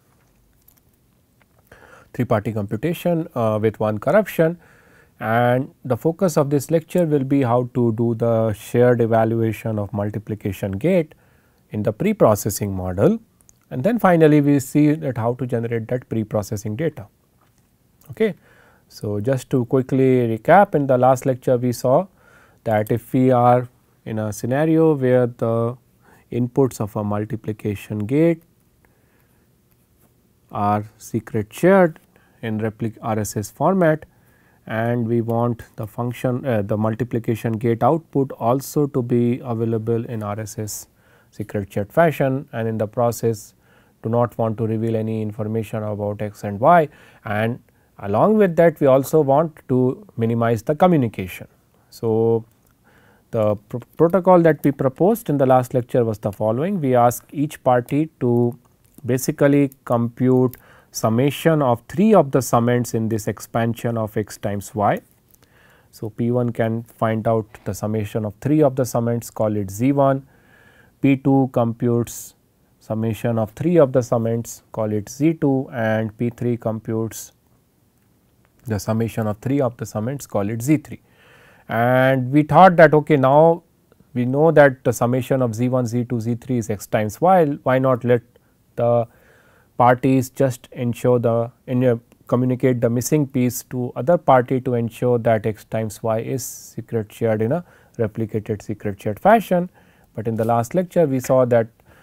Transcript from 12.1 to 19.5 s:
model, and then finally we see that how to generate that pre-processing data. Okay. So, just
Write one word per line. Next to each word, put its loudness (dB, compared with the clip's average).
model, 0
and -6
then 0
finally 4
we 2
see 2
that -6
how -2
to -8
generate -4
that -6
pre-processing -4
data. -8
Okay. -2
So, -6
just -4